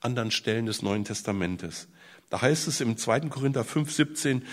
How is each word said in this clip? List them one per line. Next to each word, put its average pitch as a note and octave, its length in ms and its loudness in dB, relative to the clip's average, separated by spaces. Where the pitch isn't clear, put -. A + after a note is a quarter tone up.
anderen A#2+ 280 0
Stellen A2+ 380 0
des G#2+ 160 -4
Neuen G2+ 200 2
Testamentes. F#2 840 -4
Da - 120 -2
heißt D3+ 260 4
es D3 120 -2
im A2+ 160 2
zweiten C3+ 360 0
Korinther C3+ 320 0
fünf D3+ 280 0
siebzehn, C#3+ 600 0